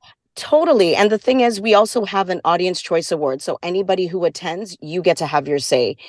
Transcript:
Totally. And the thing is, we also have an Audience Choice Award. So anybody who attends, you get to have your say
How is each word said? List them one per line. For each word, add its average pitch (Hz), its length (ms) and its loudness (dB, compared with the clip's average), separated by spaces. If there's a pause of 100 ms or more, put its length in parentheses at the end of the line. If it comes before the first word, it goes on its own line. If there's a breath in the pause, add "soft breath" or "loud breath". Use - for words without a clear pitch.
(340 soft breath)
Totally. 285 600 4
And 208 140 4
the 214 80 0
thing 254 220 0
is, 233 200 2
we 214 140 2
also 214 300 2
have 190 260 -4
an 175 140 -4
Audience 175 380 0
Choice 165 300 -2
Award. 147 300 -2
So - 200 -8
anybody 185 460 -2
who 175 160 -4
attends, 175 560 -6
you 165 220 -8
get 170 160 2
to 160 80 -4
have 143 200 -2
your 143 140 0
say 123 360 0 (120 loud breath)